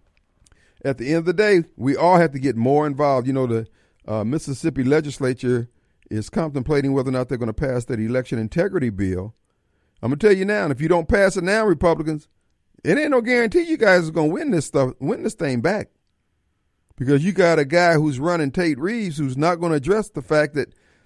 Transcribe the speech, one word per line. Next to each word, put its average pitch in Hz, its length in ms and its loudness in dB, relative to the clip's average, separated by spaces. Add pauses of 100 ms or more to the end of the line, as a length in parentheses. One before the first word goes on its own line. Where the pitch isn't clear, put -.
(840)
At 135 140 -2
the 120 120 -6
end 165 80 2
of 165 80 -4
the 180 80 0
day, 196 300 4 (120)
we 131 200 -2
all 175 220 6
have 165 140 4
to 139 80 -8
get 127 160 -2
more 139 300 2
involved. 135 420 0
You 135 60 0
know, 131 140 0
the, 113 200 -2 (400)
uh, 107 160 -4
Mississippi 131 600 -4
legislature 127 840 -2 (400)
is 107 200 -6
contemplating 143 640 -2
whether 135 160 -2
or 131 40 -2
not 127 160 -4
they're 127 80 -4
gonna 110 160 -4
pass 123 320 -4
that 117 140 -4
election 123 380 -4
integrity 160 520 -2
bill. 95 440 -4 (680)
I'm 113 80 -2
gonna 143 80 -2
tell 208 160 4
you 190 120 0
now, 208 180 -2
and 151 80 -2
if 123 100 -6
you 160 60 0
don't 170 200 0
pass 196 300 2
it 175 60 -2
now, 214 220 0
Republicans, 160 600 0 (560)
it 185 140 2
ain't 294 140 0
no 254 100 4
guarantee 240 420 2
you 320 140 -2
guys 180 320 4
are - 20 -6
gonna 156 220 0
win 302 180 -4
this 165 140 0
stuff, 131 340 0
win 170 240 -4
this 226 100 -4
thing 131 280 -2
back. 185 280 -2 (1040)
Because 143 300 2
you 202 60 2
got 170 260 4
a 147 80 2
guy 170 280 4
who's 147 260 0
running 160 320 0
Tate 165 260 0
Reeves 185 400 -4
who's 135 200 -4
not 170 180 2
gonna 165 200 -2
address 185 340 0
the 147 120 -10
fact 151 340 0
that 131 200 -4 (300)